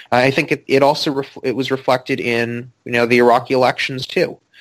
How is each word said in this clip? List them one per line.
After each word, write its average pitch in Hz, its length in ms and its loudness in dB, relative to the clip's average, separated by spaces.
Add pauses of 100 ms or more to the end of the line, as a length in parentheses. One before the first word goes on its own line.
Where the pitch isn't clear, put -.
(120)
Uh, 120 40 2
I 127 140 4
think 160 220 -2
it, 139 140 -6
it 135 160 2
also 147 300 2
ref-, 135 300 -8
it 123 140 -4
was 131 140 -4
reflected 127 500 -2
in, 117 520 -4 (120)
you 123 80 -8
know, 120 140 2
the 120 120 4
Iraqi 120 360 4
elections 131 520 -2
too, - 320 -4 (220)